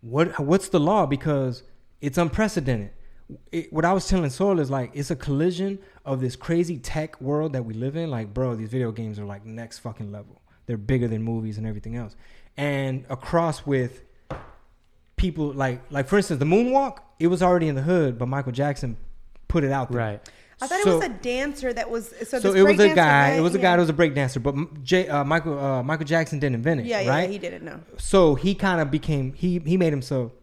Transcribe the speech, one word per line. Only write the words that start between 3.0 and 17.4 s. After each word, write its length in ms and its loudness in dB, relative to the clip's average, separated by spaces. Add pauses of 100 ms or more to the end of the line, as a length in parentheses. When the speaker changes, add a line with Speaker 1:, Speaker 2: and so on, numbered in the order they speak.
Speaker 1:
It, 220 -6
what 100 0
I 100 4
was 140 0
telling 220 2
Sol 300 2
is, 100 0
like, 240 -4
it's 160 -6
a 60 -2
collision 640 -2 (260)
of 160 -2
this 140 -4
crazy 420 -2
tech 420 -6
world 340 -2
that 120 -2
we 80 -8
live 220 -4
in. 160 -4
Like, 220 -6
bro, 220 -2
these 140 -8
video 220 -2
games 260 -8
are, 80 -10
like, 200 -12
next 340 -14
fucking 320 -12
level. 300 -18 (260)
They're 100 -4
bigger 300 0
than 160 -2
movies 340 -4
and 80 -8
everything 300 -8
else. 200 -10 (420)
And 520 -4
across 560 -2
with 380 -2 (1120)
people, 360 0
like, 280 -2 (100)
like, 160 -2
for 100 4
instance, 220 0
the 60 2
moonwalk, 540 2 (200)
it 80 2
was 140 2